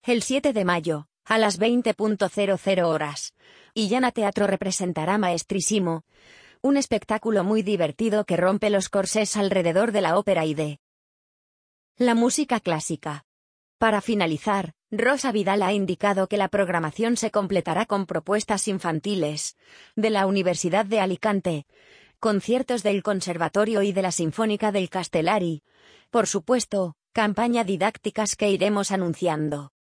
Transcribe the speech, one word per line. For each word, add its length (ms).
El 180
siete 320
de 100
mayo, 440
a 160
las 180
veinte 380
punto 340
cero 320
cero 280
horas, 440
Illana 380
Teatro 340
representará 720
Maestrísimo, 880
un 160
espectáculo 680
muy 200
divertido 640
que 120
rompe 320
los 200
corsés 460
alrededor 560
de 100
la 140
ópera 300
y 80
de 260
la 160
música 460
clásica. 680
Para 200
finalizar, 760
Rosa 400
Vidal 320
ha 100
indicado 540
que 100
la 120
programación 680
se 140
completará 560
con 180
propuestas 640
infantiles, 920
de 160
la 160
Universidad 580
de 140
Alicante, 680
conciertos 640
del 220
Conservatorio 800
y 80
de 100
la 100
Sinfónica 600
del 180
Castelar 540
y, 200
por 160
supuesto, 680
campaña 520
didácticas 720
que 140
iremos 420
anunciando. 880